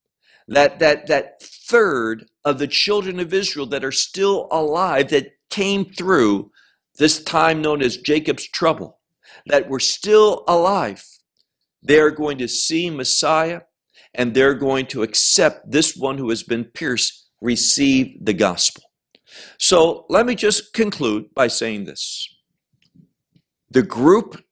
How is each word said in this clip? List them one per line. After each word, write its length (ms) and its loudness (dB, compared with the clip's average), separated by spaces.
That, 300 4
that, 300 2
that 340 -2
third 840 -2
of 160 -2
the 80 -2
children 520 -2
of 140 -6
Israel 340 -4
that 160 -6
are 80 -6
still 600 -2
alive, 580 0
that 220 -2
came 360 -2
through 640 0
this 240 2
time 400 0
known 180 -2
as 160 -2
Jacob's 500 -2
trouble, 520 -4
that 200 2
were 120 -6
still 680 2
alive, 560 0
they're 300 4
going 260 -6
to 100 -6
see 440 -2
Messiah, 680 -2
and 220 -2
they're 180 4
going 340 -2
to 140 -8
accept 720 0
this 260 0
one 220 -4
who 100 -4
has 140 -4
been 220 -4
pierced, 640 -6
receive 800 0
the 100 0
gospel. 500 -2
So 520 2
let 180 2
me 80 -2
just 380 -2
conclude 600 -2
by 140 2
saying 380 -6
this. 440 -12
The 100 4
group 720 2